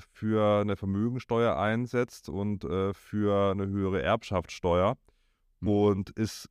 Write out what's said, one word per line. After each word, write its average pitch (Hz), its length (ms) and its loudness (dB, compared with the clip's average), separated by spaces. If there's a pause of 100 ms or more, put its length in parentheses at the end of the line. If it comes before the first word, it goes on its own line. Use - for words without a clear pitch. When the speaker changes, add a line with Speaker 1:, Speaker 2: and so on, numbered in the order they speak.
(100)
Speaker 1:
für 107 500 2
eine 104 140 -2
Vermögensteuer 113 840 -2
einsetzt 117 720 -2
und, 101 340 -4
äh, 95 300 -2
für 101 580 0
eine 98 160 -2
höhere 95 340 0
Erbschaftssteuer. 92 920 0 (640)
Speaker 2:
Mhm. - 80 -2
Speaker 1:
Und 104 420 4
ist - 400 -6